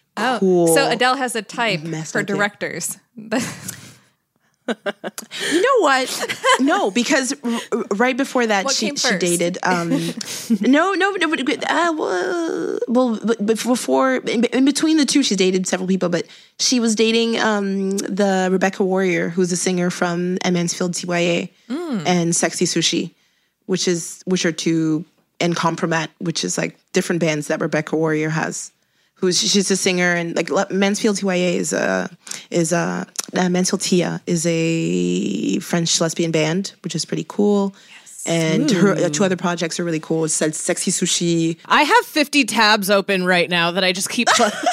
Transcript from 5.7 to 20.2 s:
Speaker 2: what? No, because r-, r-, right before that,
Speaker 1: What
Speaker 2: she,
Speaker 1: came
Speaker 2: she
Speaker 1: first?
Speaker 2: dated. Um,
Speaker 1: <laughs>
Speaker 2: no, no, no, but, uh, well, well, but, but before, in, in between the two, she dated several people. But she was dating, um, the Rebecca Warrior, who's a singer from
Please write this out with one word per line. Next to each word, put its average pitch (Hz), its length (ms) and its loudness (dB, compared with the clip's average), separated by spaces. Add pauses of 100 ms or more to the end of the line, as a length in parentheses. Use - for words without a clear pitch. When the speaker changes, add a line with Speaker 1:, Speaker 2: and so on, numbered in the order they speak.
Speaker 2:
what? 269 560 0 (240)
No, 302 320 2
because 262 500 0
r-, 233 180 -4 (120)
r-, - 120 -2 (120)
right 247 200 0
before 247 300 0
that, 202 180 2
Speaker 1:
What 269 100 -2
Speaker 2:
she, - 120 -2
Speaker 1:
came 285 100 -6
Speaker 2:
she 269 120 0
Speaker 1:
first? 190 120 0
Speaker 2:
dated. 175 440 0
Um, 170 260 0
Speaker 1:
<laughs> - 680 -2
Speaker 2:
no, 294 340 4
no, 381 160 2
no, 370 180 0
but, 285 420 -2
uh, 330 280 0
well, 349 800 -4 (100)
well, 240 360 2
but, 214 200 0
but 214 180 0
before, 254 540 2
in, 226 280 0
in 262 200 2
between 311 340 4
the 285 60 4
two, 285 200 4
she 214 100 0
dated 185 320 2
several 185 220 -2
people. 185 200 2
But 170 180 -2 (340)
she - 180 2
was 226 160 2
dating, 226 460 2
um, 196 580 0
the 190 540 0
Rebecca 190 320 0
Warrior, 185 460 0
who's 175 200 0
a 180 60 0
singer 180 340 0
from 180 480 -2 (100)